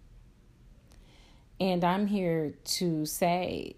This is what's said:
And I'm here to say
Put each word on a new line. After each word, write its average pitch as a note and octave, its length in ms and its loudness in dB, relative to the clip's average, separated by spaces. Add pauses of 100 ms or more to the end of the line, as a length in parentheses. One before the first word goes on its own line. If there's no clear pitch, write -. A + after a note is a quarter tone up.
(1600)
And F3+ 240 2
I'm F#3+ 240 2
here E3 560 0
to D#3+ 420 0
say F3 720 -2